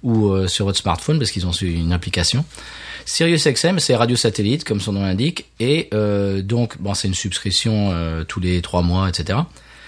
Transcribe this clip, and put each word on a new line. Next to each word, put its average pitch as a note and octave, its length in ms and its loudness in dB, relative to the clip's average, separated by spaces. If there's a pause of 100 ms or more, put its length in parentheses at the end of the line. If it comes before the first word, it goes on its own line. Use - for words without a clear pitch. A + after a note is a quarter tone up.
ou, A2 280 4
euh, F#2+ 180 2
sur - 180 0
votre G2 120 0
smartphone, G#2 400 0
parce B2+ 120 0
qu'ils F2+ 160 -2
ont F2 60 0
su-, F2 200 -2
une E2 200 0
application. F2+ 520 0 (640)
Sirius E3 400 2
X C3+ 180 2
M, F3+ 160 2
c'est B2+ 160 2
radio A#2+ 200 2
satellite, A2 480 0
comme G#2 160 -2
son G2+ 120 -4
nom G2 100 0
l'indique. G2 440 -2 (140)
Et, C#3 340 0
euh, G2+ 480 0
donc, A#2 380 -2
bon, G2 140 -4
c'est - 140 -2
une F#2+ 60 0
souscription, G2+ 800 0
euh, E2 320 -2
tous - 160 -8
les F2+ 200 2
trois F2+ 220 0
mois, F#2 260 2
et F2+ 60 -2
cetera. G#2 340 -2 (400)